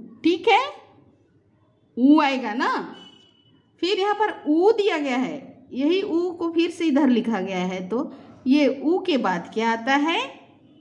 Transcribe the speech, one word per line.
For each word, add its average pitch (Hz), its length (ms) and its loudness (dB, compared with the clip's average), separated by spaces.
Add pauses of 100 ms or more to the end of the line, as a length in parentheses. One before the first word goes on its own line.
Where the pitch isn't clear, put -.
(240)
ठीक 339 240 0
है, 453 140 4 (1400)
ऊ 285 240 6
आएगा 254 320 -2
ना। 320 180 -2 (1120)
फिर 370 180 0
यहाँ 403 160 0
पर 415 320 -4
ऊ 339 260 4
दिया 392 260 0
गया 269 180 -2
है, 165 560 -8
यही 311 280 0
ऊ 349 320 -2
को 339 180 -6
फिर 330 200 0
से 339 160 -4
इधर 277 220 4
लिखा 226 320 0
गया 185 180 -6
है, 185 300 -4
तो 254 220 -4 (360)
ये 277 200 4 (140)
ऊ 339 200 0
के 320 180 0
बाद 180 340 -4
क्या 226 180 0
आता 226 260 -2
है, 330 220 0 (600)